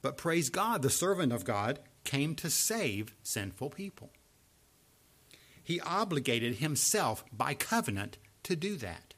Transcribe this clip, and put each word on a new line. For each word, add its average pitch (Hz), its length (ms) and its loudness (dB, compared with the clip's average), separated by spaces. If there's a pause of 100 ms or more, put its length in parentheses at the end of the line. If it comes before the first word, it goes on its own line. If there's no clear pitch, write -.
But - 140 -2
praise 165 340 2
God, 208 320 2
the 131 80 4
servant 175 440 2
of 110 100 -2
God 113 360 0 (260)
came 147 300 0
to - 140 -6
save 127 720 0
sinful 107 500 -4
people. - 400 -12 (1500)
He 170 200 -2
obligated 135 760 2
himself 139 720 2 (100)
by 127 200 0
covenant 104 640 0 (260)
to 185 120 0
do 190 220 -4
that. 95 400 -10